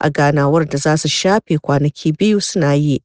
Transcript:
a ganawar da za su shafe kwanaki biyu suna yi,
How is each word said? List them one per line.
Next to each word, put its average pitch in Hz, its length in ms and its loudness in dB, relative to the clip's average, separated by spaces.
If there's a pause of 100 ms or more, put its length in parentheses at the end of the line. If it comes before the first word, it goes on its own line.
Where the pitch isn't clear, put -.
a 151 100 0
ganawar 147 580 0
da 143 80 -4
za 151 200 0
su 156 100 -2
shafe 185 500 0
kwanaki 147 580 -2
biyu 208 280 2
suna 143 320 0
yi, 147 300 0